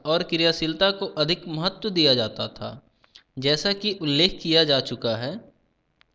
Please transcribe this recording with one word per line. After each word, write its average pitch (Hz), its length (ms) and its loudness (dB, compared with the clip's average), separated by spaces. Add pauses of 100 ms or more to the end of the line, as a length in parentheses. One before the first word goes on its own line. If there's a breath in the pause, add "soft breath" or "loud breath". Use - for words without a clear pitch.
और 165 180 2
क्रियाशीलता 165 680 0
को 196 160 -4
अधिक 165 420 -2
महत्व 170 420 -4
दिया 156 240 4
जाता 107 340 -2
था। 113 340 -12 (560 soft breath)
जैसा 151 340 0
कि 202 300 -4
उल्लेख 151 400 2
किया 160 220 4
जा 139 160 2
चुका 117 360 -4
है, 143 360 -8 (640)